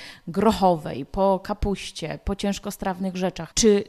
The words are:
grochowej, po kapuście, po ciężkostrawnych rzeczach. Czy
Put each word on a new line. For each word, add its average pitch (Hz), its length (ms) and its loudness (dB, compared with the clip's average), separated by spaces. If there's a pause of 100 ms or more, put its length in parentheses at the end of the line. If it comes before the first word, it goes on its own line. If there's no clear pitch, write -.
(280)
grochowej, 180 760 2
po 196 360 2
kapuście, 185 800 -4
po 196 120 -2
ciężkostrawnych 190 800 -4
rzeczach. 180 380 -4
Czy 208 340 6